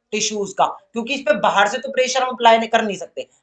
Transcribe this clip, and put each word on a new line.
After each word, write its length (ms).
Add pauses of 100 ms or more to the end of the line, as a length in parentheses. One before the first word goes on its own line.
(120)
टिश्यूज 400
का, 120 (280)
क्योंकि 220
इस 60
पे 140
बाहर 340
से 100
तो 100
pressure 340
हम 60
apply 300
नहीं, 100
कर 140
नहीं 140
सकते। 300 (160)